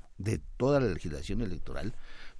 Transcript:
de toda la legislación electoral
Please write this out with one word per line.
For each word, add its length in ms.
de 200
toda 220
la 80
legislación 520
electoral 540